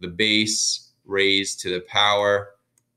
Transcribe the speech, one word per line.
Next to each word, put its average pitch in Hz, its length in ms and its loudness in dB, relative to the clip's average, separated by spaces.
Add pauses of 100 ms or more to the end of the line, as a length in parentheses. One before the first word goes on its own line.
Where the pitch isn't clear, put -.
the 90 80 -8
base 107 840 -2 (120)
raised 98 560 0
to 98 80 -8
the 90 140 -4
power 101 720 2 (420)